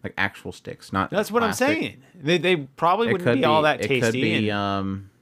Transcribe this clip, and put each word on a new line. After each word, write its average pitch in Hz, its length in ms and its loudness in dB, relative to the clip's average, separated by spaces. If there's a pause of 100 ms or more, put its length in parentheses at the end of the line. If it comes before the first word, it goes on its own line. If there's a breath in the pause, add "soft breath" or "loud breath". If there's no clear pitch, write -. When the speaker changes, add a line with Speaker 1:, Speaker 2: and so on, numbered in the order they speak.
Speaker 1:
Like, 98 160 -10
actual 98 340 -4
sticks, - 400 -16
not 95 180 2
Speaker 2:
That's 202 200 -2
what 233 140 0
I'm 214 60 0
Speaker 1:
plastic. 247 180 0 (100)
Speaker 2:
saying. - 240 -8 (180)
They, 160 180 2
they 175 180 2
probably 165 520 0
Speaker 1:
It 226 40 2
Speaker 2:
wouldn't 180 160 -2
Speaker 1:
could 120 100 4
Speaker 2:
be 254 60 0
all 156 180 4
Speaker 1:
be, 151 40 4
Speaker 2:
that 147 160 2
Speaker 1:
it 107 60 -2
could 131 140 2
Speaker 2:
tasty 117 200 2
Speaker 1:
be, 110 280 0
Speaker 2:
and 104 80 -2
Speaker 1:
um 98 520 -4 (120)